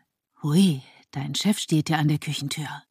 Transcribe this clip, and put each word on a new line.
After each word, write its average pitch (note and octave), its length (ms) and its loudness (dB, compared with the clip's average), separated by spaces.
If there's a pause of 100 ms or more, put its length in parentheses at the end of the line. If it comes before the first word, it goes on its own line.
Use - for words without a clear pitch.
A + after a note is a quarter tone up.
(420)
"Hui, D#3 400 4 (300)
dein C#3+ 240 -8
Chef G#3 240 0
steht D#3 320 0
ja D#3 80 0
an D3+ 80 4
der D3 100 2
Küchentür", C#3+ 720 -8